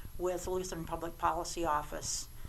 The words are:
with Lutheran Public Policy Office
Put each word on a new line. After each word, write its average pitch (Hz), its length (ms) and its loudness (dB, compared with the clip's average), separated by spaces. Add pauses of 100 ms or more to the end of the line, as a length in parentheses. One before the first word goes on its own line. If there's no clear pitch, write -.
(180)
with 180 300 0
Lutheran 180 380 0
Public 165 320 -4
Policy 170 480 2
Office 151 640 2 (200)